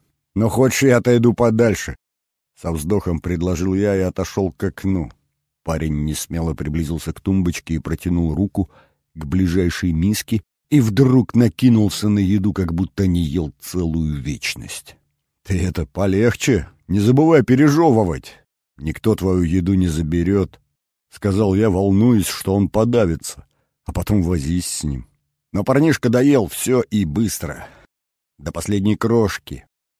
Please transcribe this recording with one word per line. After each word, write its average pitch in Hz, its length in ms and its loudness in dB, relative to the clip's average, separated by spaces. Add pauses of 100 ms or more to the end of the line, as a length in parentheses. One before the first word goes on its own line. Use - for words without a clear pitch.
(360)
«Ну, 104 140 0
хочешь, 123 320 0
я 127 160 6
отойду 117 360 4
подальше?» 113 640 0 (640)
Со 85 120 -8
вздохом 82 480 -2
предложил 90 560 -2
я 101 200 0
и 95 40 0
отошел 92 520 -4
к - 120 -12
окну. 92 480 -4 (520)
Парень 80 400 -4
несмело 78 520 -4
приблизился 78 580 -6
к - 80 -20
тумбочке 90 540 -2
и 73 40 -4
протянул 82 540 -2
руку 95 380 -2 (420)
к 78 120 -14
ближайшей 90 680 0
миске 101 480 -2 (280)
и 147 120 4
вдруг 127 540 2
накинулся 110 760 2
на 104 100 2
еду, 98 320 2
как 87 220 -2
будто 95 340 -2
не 87 140 2
ел 78 400 -2
целую 80 580 -4
вечность. - 800 -10 (480)
«Ты 92 180 -2
это 85 220 -4
полегче, 101 840 0 (200)
не 98 120 0
забывай 135 440 4
пережевывать! 127 960 2 (380)
Никто 80 380 -2
твою 92 280 0
еду 90 320 0
не 92 120 2
заберет», — 85 720 -2 (500)
сказал 101 440 0
я, 107 160 2
волнуясь, 98 580 2
что - 280 -4
он 101 140 2
подавится, 110 760 0 (400)
«а - 80 -10
потом 92 300 0
возись 85 440 -2
с - 160 -8
ним». 67 240 -6 (460)
Но 101 120 -4
парнишка 135 420 2
доел 123 400 2
все 123 320 -2
и 104 240 -2
быстро, 82 640 -6 (680)
до - 160 -10
последней 101 420 0
крошки, 110 680 -2 (340)